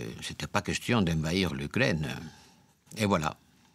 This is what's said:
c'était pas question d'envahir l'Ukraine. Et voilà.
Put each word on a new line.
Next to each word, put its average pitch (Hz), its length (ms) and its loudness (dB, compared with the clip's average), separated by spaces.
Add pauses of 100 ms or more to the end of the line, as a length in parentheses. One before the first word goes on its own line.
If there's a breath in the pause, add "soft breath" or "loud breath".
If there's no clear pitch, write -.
(220)
c'était - 240 -8
pas - 160 0
question 113 400 2
d'envahir 85 540 2
l'Ukraine. 76 520 0 (880 loud breath)
Et 110 80 0
voilà. 87 300 2 (400)